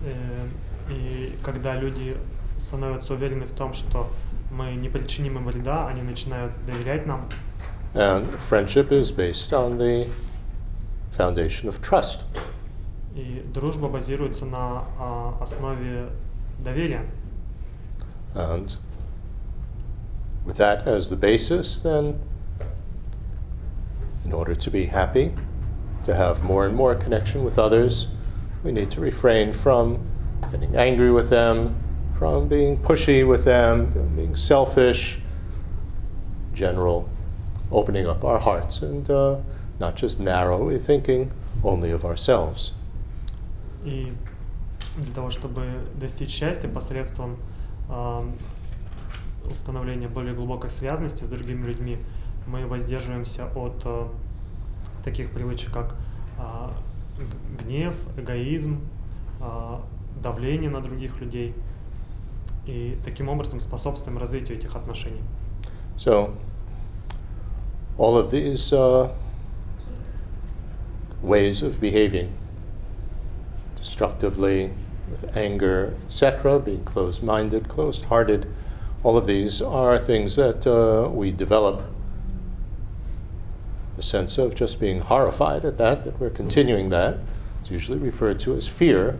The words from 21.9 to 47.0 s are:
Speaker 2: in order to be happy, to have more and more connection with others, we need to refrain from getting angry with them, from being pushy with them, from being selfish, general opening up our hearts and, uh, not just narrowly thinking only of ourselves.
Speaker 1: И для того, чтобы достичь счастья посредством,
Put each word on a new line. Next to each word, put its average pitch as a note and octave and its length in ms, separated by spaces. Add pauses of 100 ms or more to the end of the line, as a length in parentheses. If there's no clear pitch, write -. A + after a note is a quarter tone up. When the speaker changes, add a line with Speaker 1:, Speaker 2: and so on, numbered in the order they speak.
Speaker 2:
in E2+ 80
order E2 220
to - 160
be F#2 160
happy, F#2+ 480 (680)
to F2 100
have F2 280
more F#2+ 220
and G2 100
more B2 200
connection - 500
with A#2+ 140
others, A2+ 500 (560)
we - 80
need G#2+ 200
to - 80
refrain A2+ 520
from A#2+ 540 (440)
getting - 240
angry B2 380
with A#2+ 160
them, A#2 480 (420)
from D3 300
being C#3+ 300
pushy C#3 480
with B2 180
them, A#2+ 480
from D#2 240
being D#2+ 180
selfish, B2+ 880 (1300)
general F2+ 540 (640)
opening G2+ 360
up E2 180
our B2 140
hearts F2+ 440
and, G#2 280
uh, C#3 280 (400)
not E2+ 180
just - 240
narrowly F#2 580
thinking C3 520 (340)
only F2 260
of D#2+ 140
ourselves. E2+ 680 (1120)
Speaker 1:
И C3 280 (840)
для C#3+ 180
того, B2+ 160
чтобы B2+ 500 (180)
достичь C3 320
счастья D3+ 380
посредством, B2 680 (520)